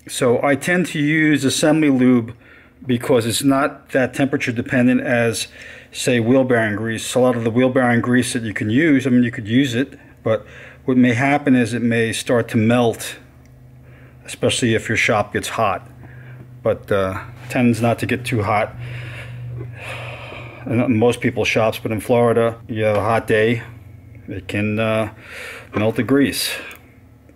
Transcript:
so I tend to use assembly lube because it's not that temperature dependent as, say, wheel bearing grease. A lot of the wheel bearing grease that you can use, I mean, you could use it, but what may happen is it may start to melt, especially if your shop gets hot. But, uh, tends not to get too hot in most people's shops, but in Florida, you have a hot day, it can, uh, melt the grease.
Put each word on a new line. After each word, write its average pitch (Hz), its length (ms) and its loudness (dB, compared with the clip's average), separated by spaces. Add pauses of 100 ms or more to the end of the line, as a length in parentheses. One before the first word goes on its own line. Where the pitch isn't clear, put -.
so - 360 0
I 143 120 2
tend 175 320 0
to 160 120 -6
use 151 440 2
assembly 151 460 2
lube 127 460 4 (500)
because 120 400 2
it's 117 180 -2
not 139 460 0
that 139 240 0
temperature 135 380 -2
dependent 123 500 2
as, 117 460 -2 (440)
say, 123 280 0
wheel 127 240 4
bearing 113 320 0
grease. 110 400 -6
A 127 40 2
lot 123 160 4
of 117 80 -4
the 117 80 0
wheel 127 180 4
bearing 123 320 2
grease 123 320 2
that 117 100 -4
you 107 100 -6
can 107 160 -4
use, 135 360 4
I 131 40 0
mean, 123 140 4
you 120 80 -2
could 113 160 -10
use 123 280 2
it, 139 220 -4 (240)
but 110 240 -2 (400)
what 127 120 0
may 123 160 6
happen 139 420 2
is 120 180 2
it 117 80 -4
may 113 320 0
start 117 360 0
to - 80 0
melt, 113 580 0 (1080)
especially - 480 0
if 104 140 -2
your 107 100 -2
shop - 360 0
gets 101 160 -4
hot. 98 400 -2 (720)
But, - 300 -2
uh, 95 300 -2 (280)
tends 120 320 2
not 117 180 0
to 113 60 -6
get 117 200 -4
too 113 180 -2
hot 107 320 -2 (1900)
in 120 320 2
most 120 220 4
people's 107 280 -2
shops, 110 340 0
but - 100 -6
in 107 80 -4
Florida, 117 680 2
you 110 160 -4
have 107 140 2
a 98 40 0
hot 110 260 0
day, 113 360 2 (640)
it 98 200 -12
can, 107 320 -2
uh, 110 340 -2 (600)
melt 107 220 0
the 123 80 0
grease. 131 500 0 (840)